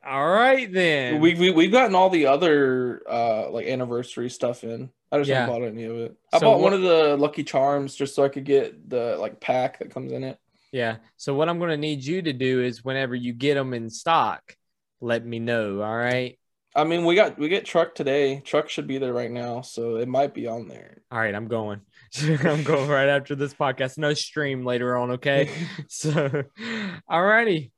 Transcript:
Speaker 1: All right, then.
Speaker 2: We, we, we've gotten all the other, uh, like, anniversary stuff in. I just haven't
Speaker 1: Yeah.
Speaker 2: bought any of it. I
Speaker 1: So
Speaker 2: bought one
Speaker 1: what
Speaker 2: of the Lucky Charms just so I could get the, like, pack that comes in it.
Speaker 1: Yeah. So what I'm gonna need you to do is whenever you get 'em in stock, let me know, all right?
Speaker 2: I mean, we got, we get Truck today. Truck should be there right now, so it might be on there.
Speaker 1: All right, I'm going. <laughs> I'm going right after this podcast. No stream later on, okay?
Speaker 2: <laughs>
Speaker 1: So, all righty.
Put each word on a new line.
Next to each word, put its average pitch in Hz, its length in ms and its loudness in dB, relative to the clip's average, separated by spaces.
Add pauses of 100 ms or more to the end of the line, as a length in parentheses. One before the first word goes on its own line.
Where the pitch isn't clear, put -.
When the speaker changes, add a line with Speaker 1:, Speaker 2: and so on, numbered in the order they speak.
Speaker 1:
All 139 220 0
right, 240 420 4
then. 151 520 2
Speaker 2:
We, 175 140 6
we, 180 160 4
we've 175 200 6
gotten 233 240 4
all 185 140 6
the 160 160 4
other, 135 840 2
uh, 110 420 0
like, 110 160 -6
anniversary 123 640 -4
stuff 120 360 -4
in. 123 240 -10 (200)
I 143 80 0
just 143 120 0
haven't 131 160 2
Speaker 1:
Yeah. - 20 -2
Speaker 2:
bought 120 180 -2
any 113 200 -8
of 117 100 -8
it. 117 220 -10 (160)
I 165 60 6
Speaker 1:
So 156 80 4
Speaker 2:
bought 170 120 6
one 196 140 4
Speaker 1:
what - 0 -
Speaker 2:
of 190 80 0
the 160 340 4
Lucky 147 300 -2
Charms 139 500 0
just 139 180 -6
so 143 120 0
I - 20 2
could 139 160 -4
get 139 460 0
the, 117 280 -2
like, 107 220 -8
pack 127 400 -2
that - 120 -12
comes 131 200 -10
in 131 140 -8
it. 131 120 -12 (360)
Speaker 1:
Yeah. 113 240 -4 (180)
So - 200 -6
what 156 120 2
I'm 170 100 -2
gonna 170 200 -2
need 147 260 -6
you 180 180 -4
to 156 120 -4
do 127 280 0
is 123 220 -4
whenever 131 320 -4
you 123 160 -6
get 135 240 0
'em 131 180 -4
in 117 160 -8
stock, 120 680 -2 (420)
let 117 260 -2
me 117 140 -8
know, 110 420 -2
all 107 140 -4
right? 123 420 -2 (380)
Speaker 2:
I 151 80 4
mean, 170 220 0
we 170 100 4
got, 202 240 4
we 151 80 -2
get 185 160 0
Truck 165 320 0
today. 139 460 0
Truck 156 280 -2
should 147 180 -8
be 135 100 -6
there 131 160 -4
right 120 180 -4
now, 120 300 -8
so 117 340 -6
it 120 140 -2
might 139 240 0
be 117 140 -8
on 113 200 -8
there. - 340 -20 (100)
Speaker 1:
All 120 80 -4
right, 107 140 0
I'm 110 140 -6
going. 107 320 -4 (200)
<laughs> - 220 -12
I'm 151 420 2
going 143 260 0
right 139 180 4
after 143 280 0
this 139 180 -4
podcast. 131 440 -4
No 151 180 0
stream 139 500 -4
later 123 320 0
on, 123 140 -2
okay? 139 380 0 (220)
Speaker 2:
<laughs> - 160 -14
Speaker 1:
So, 147 560 -2 (640)
all 170 160 0
righty. 202 540 2